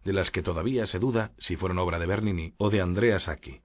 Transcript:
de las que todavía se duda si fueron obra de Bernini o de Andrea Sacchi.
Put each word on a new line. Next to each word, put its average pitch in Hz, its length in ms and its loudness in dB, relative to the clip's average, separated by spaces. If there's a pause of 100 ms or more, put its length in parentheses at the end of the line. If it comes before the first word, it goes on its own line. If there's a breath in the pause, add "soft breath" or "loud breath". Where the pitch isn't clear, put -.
de 98 80 -2
las 95 200 0
que 87 100 -2
todavía 104 440 0
se 92 120 -4
duda 113 400 0
si - 160 -4
fueron 90 240 -2
obra 87 220 0
de 85 60 -2
Bernini 95 520 0
o 101 120 2
de 101 100 4
Andrea 95 400 4
Sacchi. 65 440 -8